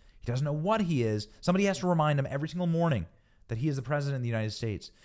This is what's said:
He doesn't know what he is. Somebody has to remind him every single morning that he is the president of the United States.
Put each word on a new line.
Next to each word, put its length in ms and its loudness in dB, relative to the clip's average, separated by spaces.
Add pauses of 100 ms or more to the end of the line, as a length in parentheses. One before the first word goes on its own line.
(200)
He 60 -12
doesn't 180 -2
know 80 -2
what 300 0
he 200 2
is. 260 0 (120)
Somebody 240 2
has 140 0
to 80 -2
remind 320 4
him 120 0
every 180 -4
single 180 -4
morning 400 2 (420)
that 100 -4
he 100 0
is 80 0
the 60 -4
president 340 -2
of 60 -4
the 60 -2
United 240 -2
States. 380 -6 (140)